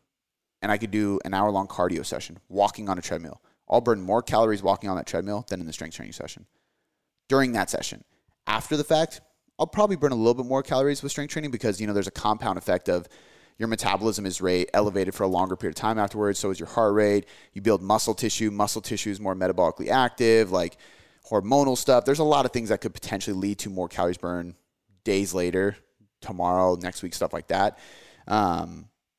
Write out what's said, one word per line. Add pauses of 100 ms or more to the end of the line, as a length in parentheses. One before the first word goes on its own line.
(640)
and
I
could
do
an
hour-long
cardio
session, (100)
walking
on
a
treadmill. (260)
I'll
burn
more
calories
walking
on
that
treadmill
than
in
the
strength
training
session. (800)
During
that
session. (440)
After
the
fact, (380)
I'll
probably
burn
a
little
bit
more
calories
with
strength
training
because,
you
know,
there's
a
compound
effect
of (500)
your
metabolism
is
rate
elevated
for
a
longer
period
of
time
afterwards.
So
is
your
heart
rate. (260)
You
build
muscle
tissue.
Muscle
tissue
is
more
metabolically
active,
like, (520)
hormonal
stuff.
There's
a
lot
of
things
that
could
potentially
lead
to
more
calories
burned (500)
days
later, (440)
tomorrow,
next
week,
stuff
like
that. (480)
Um, (300)